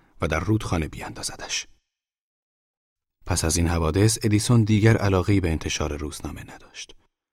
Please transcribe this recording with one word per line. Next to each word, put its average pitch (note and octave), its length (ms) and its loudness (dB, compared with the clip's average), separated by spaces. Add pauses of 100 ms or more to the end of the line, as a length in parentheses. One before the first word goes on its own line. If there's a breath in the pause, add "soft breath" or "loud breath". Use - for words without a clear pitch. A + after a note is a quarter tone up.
(200 soft breath)
و E2+ 80 -2
در D#2 120 0
رودخانه F2+ 480 0
بیاندازدش. - 800 -10 (1600)
پس E2+ 180 0
از D#2+ 120 0
این E2+ 120 2
حوادث، E2+ 540 2
ادیسون A2 420 4
دیگر A2 320 4
علاقه‌ای F#2+ 440 2
به E2+ 100 0
انتشار D2+ 460 -4
روزنامه - 580 -12
نداشت. - 400 -20 (380)